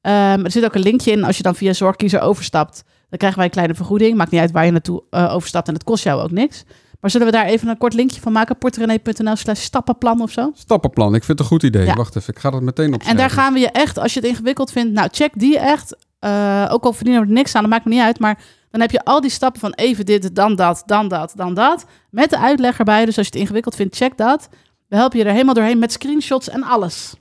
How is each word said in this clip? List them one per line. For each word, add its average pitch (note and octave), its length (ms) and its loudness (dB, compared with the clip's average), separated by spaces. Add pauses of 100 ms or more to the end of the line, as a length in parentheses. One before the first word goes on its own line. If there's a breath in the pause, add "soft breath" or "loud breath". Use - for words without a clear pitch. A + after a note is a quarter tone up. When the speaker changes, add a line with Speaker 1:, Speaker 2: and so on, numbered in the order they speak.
Speaker 1:
Ehm, G3 440 2
er F3 60 -2
zit A3+ 140 2
ook G#3+ 100 -4
een G3 60 2
linkje A3 300 2
in. G#3 120 2
Als F#3+ 140 0
je - 60 -10
dan F3+ 120 0
via G3 180 0
Zorgkiezer F#3+ 480 0
overstapt, - 640 -2 (260)
dan F#3 80 -12
krijgen F#3+ 200 0
wij F#3 100 2
een F3 60 -4
kleine E3+ 220 0
vergoeding. G#3 420 0
Maakt F#3 140 2
niet E3+ 100 2
uit E3+ 100 2
waar E3 140 2
je F3 60 4
naartoe, E3+ 380 -2
eh, F3 240 0
overstapt E3+ 340 -4
en D#3+ 60 -4
het D#3 100 -8
kost A3+ 200 -2
jou D3 180 0
ook E3 100 -6
niks. A3+ 320 -2 (360 soft breath)
Maar G3+ 100 -4
zullen A#3 180 2
we A3+ 60 2
daar A3 120 2
even A3+ 220 0
een A3+ 100 -4
kort A#3+ 160 0
linkje B3 280 0
van A3+ 100 -4
maken? A3 260 0
Porterenee A3+ 420 -2
punt A3 240 -6
N G#3+ 80 -2
L A3 40 0
slash G#3+ 260 -4
stappenplan A#3+ 600 -2
of A3+ 100 -4
zo? C4+ 220 -4
Speaker 2:
Stappenplan, A2+ 640 0
ik A2+ 80 2
vind - 40 -6
het D3+ 120 0
een D3 140 0
goed D#3+ 100 2
idee. G#2+ 220 2
Speaker 1:
Ja. F2+ 100 2
Speaker 2:
Wacht A#2 200 -4
even, G#2 180 -8
ik - 60 -14
ga C#3 100 -2
dat C3 120 -4
meteen B2+ 260 -2
Speaker 1:
En C#3+ 60 0
Speaker 2:
opschrijven. A#3 280 0
Speaker 1:
daar C4 100 2
gaan C4+ 220 0
we C4 60 2
je B3 120 4
echt, - 280 0
als - 140 -2
je C4 60 -4
het A#3 100 -2
ingewikkeld B3+ 420 -2
vindt, A#3 220 -2
nou G3 180 0
check D4 240 0
die C4+ 240 2
echt. - 380 -2 (220)
Eh, G3+ 520 0
ook A#3+ 120 0
al A#3+ 100 0
verdienen A#3 280 2
we G#3 60 0
er G#3 60 2
niks C4+ 220 0
aan, A3 60 4
dat G#3+ 100 2
maakt A3+ 140 0
me A3 60 0
niet B3 100 4
uit. A#3 180 2
Maar G#3+ 180 0 (340 soft breath)
dan A3 100 -2
heb A3+ 100 2
je B3 120 0
al C#4 180 2
die C4 80 -2
stappen B3+ 320 -2
van G#3 120 -6
even G#3+ 320 -2
dit, F#3+ 300 0
dan G3+ 200 2
dat, F3 300 0
dan G#3 220 0
dat, E3 280 -6
dan F#3 180 -6
dat. C4 320 0 (240 soft breath)
Met C4+ 200 0
de - 100 -2
uitleg B3 400 2
erbij. G#3+ 260 4
Dus A3 120 -2
als G3+ 100 0
je - 60 -12
het - 80 -4
ingewikkeld G#3 340 -4
vindt, G3 200 -4
check B3+ 220 -2
dat. C4 320 0 (380 soft breath)
We - 80 -6
helpen B3 240 2
je G#3+ 60 2
er G#3 60 2
helemaal C4 220 4
doorheen A#3 260 2
met A#3 120 0
screenshots C#4 580 -4
en C4 140 -8
alles. A3 580 -4